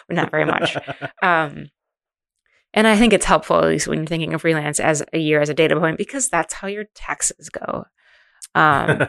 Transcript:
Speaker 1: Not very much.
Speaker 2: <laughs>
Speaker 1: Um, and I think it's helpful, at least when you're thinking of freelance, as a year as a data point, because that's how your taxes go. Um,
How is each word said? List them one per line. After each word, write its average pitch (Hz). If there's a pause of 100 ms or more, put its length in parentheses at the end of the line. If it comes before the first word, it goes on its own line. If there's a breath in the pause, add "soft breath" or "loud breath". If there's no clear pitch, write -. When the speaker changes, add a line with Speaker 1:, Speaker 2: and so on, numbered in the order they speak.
(100)
Speaker 1:
Not 175
very 151
much. -
Speaker 2:
<laughs> -
Speaker 1:
Um, 156 (1000)
and 220
I 214
think 226
it's 185
helpful, 165
at 165
least 160
when 156
you're 156
thinking 165
of 160
freelance, 151
as 151 (100)
a 160
year 151
as 147
a 147
data 156
point, 160
because 269
that's -
how 196
your 208 (100)
taxes -
go. - (720 soft breath)
Um, 147